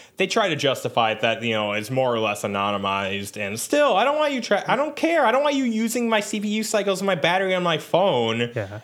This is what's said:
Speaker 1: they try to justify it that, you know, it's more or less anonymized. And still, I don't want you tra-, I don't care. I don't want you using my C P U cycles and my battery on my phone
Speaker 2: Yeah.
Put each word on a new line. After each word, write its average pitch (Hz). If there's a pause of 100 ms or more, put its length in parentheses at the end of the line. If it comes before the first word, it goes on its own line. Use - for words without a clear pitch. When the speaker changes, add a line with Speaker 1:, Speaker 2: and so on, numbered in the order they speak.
(180)
Speaker 1:
they 185
try 202
to 156
justify 123
it 104
that, 113
you 117
know, 107
it's 107
more 131
or 113
less 104
anonymized. 101
And 104
still, 285
I 202
don't 285
want 302
you 247
tra-, -
I 190
don't 294
care. 320
I 220
don't 269
want 294
you 269
using 233
my 220
C 208
P 214
U 214
cycles 202
and 196
my 190
battery 185
on 180
my 170
phone 120
Speaker 2:
Yeah. 104